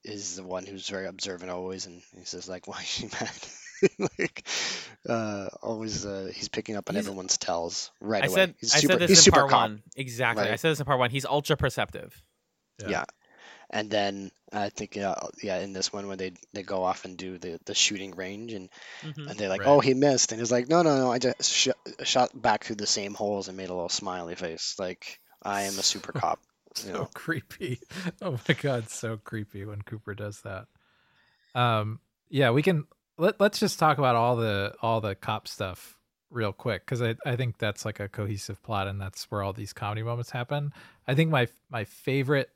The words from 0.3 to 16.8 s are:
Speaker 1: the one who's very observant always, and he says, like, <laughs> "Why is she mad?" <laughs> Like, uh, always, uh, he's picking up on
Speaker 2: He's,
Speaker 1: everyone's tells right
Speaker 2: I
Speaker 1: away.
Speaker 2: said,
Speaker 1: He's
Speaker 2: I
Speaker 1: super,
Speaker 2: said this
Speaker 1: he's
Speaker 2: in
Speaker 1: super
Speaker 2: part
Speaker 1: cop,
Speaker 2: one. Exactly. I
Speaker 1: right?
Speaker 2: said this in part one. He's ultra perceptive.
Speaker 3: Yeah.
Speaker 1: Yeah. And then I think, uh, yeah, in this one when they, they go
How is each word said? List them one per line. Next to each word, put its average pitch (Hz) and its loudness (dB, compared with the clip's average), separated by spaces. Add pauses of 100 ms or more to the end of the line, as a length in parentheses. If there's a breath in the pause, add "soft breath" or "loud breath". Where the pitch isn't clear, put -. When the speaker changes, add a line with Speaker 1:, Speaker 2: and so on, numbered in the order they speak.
Speaker 1:
the 92 -12
one 92 -6
who's 98 -10
very 95 -4
observant 92 -8
always, 92 -6
and 87 -18 (160)
he 90 -20
says, 90 -10
like, 90 -10
<laughs> - -
"Why - -10
is - -8
she - -4
mad?" 110 -6
<laughs> - -2 (100)
Like, - -4 (640 loud breath)
uh, 107 -2 (160)
always, 110 -6
uh, 98 -6
he's - -8
picking 110 -6
up 95 -8
on 92 -2
Speaker 2:
He's, 104 -2
Speaker 1:
everyone's 95 -2
tells 85 -4
right 104 0
Speaker 2:
I - 2
Speaker 1:
away. - 0
Speaker 2:
said, 92 4
Speaker 1:
He's 117 2
Speaker 2:
I 151 6
Speaker 1:
super, 147 6
Speaker 2:
said 170 4
this 175 2
Speaker 1:
he's 185 12
Speaker 2:
in - 12
Speaker 1:
super 170 10
Speaker 2:
part 139 6
Speaker 1:
cop, 117 8 (100)
Speaker 2:
one. 107 -12 (140)
Exactly. 117 0
I 107 0
Speaker 1:
right? 117 -2
Speaker 2:
said 160 2
this 143 -2
in 143 -2
part 135 2
one. 120 4
He's 135 -2
ultra 143 2
perceptive. - -4 (640)
Speaker 3:
Yeah. 92 -6
Speaker 1:
Yeah. 82 0 (680 loud breath)
And 107 -4
then 98 -2 (200)
I 104 -2
think, 104 -8
uh, 98 0 (280)
yeah, 92 -2
in 98 -6
this 95 -4
one 101 -8
when 95 -8
they, 95 -6 (200)
they 101 -8
go 92 -2